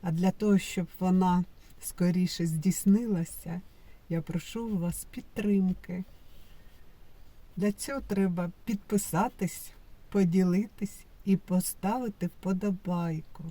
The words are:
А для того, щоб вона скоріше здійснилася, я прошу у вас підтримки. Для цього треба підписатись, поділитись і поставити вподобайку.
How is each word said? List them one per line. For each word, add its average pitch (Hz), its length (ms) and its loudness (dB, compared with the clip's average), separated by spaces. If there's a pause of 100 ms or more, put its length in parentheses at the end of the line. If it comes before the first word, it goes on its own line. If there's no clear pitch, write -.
А 180 100 -2
для 175 200 4
того, 208 260 4
щоб 180 300 -2 (120)
вона 185 440 4 (380)
скоріше 180 640 0
здійснилася, 180 1160 2 (480)
я 165 120 -2
прошу 175 460 -6
у 208 120 -2
вас 175 320 -4
підтримки. 190 920 -2 (1500)
Для 202 140 2
цього 262 300 -6
треба 180 500 0 (140)
підписатись, - 1040 -2 (380)
поділитись 185 960 2 (200)
і 196 120 4
поставити 202 920 -2
вподобайку. 175 1200 -4